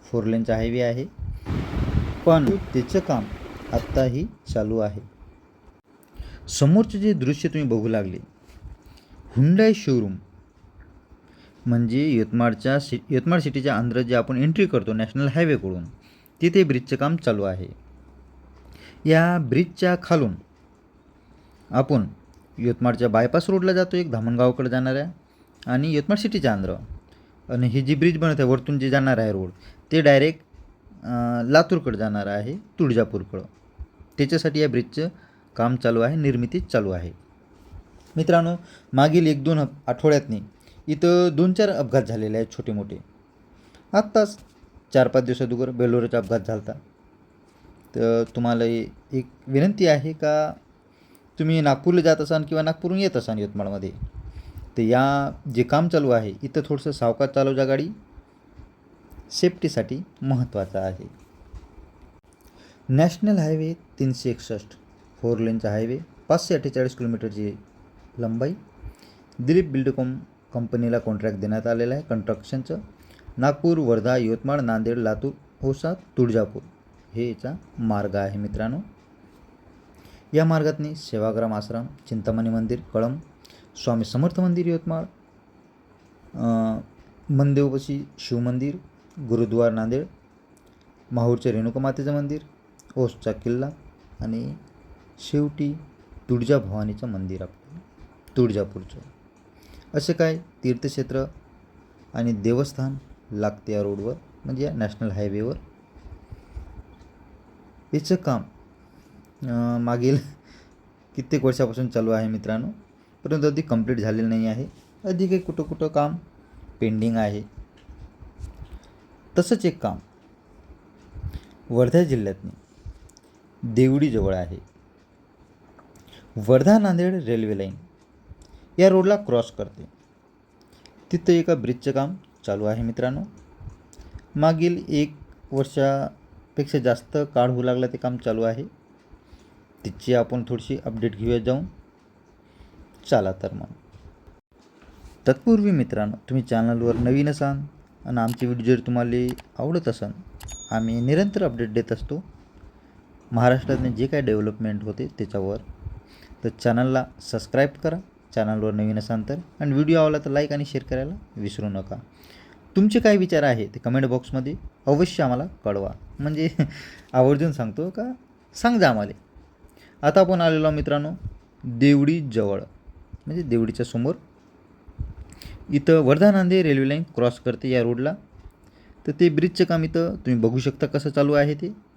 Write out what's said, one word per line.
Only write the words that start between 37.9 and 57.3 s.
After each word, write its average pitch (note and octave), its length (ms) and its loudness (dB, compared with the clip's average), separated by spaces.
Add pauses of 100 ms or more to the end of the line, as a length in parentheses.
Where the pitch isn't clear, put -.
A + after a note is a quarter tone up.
मित्रांनो, E3 400 4 (380)
मागील D#3 340 6
एक C#3+ 160 2
दोन D#3 140 2
हप-, C#3+ 160 0 (140)
आठवड्यातनी C3+ 520 2 (480)
इथं F3 460 4
दोन F3+ 200 4
चार G#3 160 2
अपघात C3 340 2
झालेले G#2+ 340 -2
आहेत A2+ 140 0
छोटे A2+ 220 -8
मोठे. G2+ 240 -6 (960)
आत्ताच G#3 440 2 (560)
चार C3 140 6
पाच B2+ 160 2
दिवसाअगोदर B2 480 -2
बेलोराचा A#2+ 460 0
अपघात G#2+ 300 -2
झालता. A2 240 -6 (1200)
तर A2+ 280 2 (120)
तुम्हाला A#2 300 2
ए-, A#2 200 0 (260)
एक C3 180 -4 (180)
विनंती F3 400 2
आहे D3+ 260 2
का, D3+ 400 0 (840)
तुम्ही D#3+ 220 2
नागपूरला D3 400 4
जात D#3 160 6
असाल D#3 260 -2
किंवा D#3 200 -2
नागपूरहून F3 360 -2
येत F#3+ 180 0
असाल A2 220 -2
यवतमाळमध्ये, G2+ 520 -6 (840)
तर A#2+ 40 0
या C#3 500 2 (240)
जे B2 80 4
काम D#3 240 2
चालू D3 220 2
आहे A2 240 2 (100)
इथं C#3 220 -2
थोडंसं D3 260 -4
सावकाश C3+ 440 0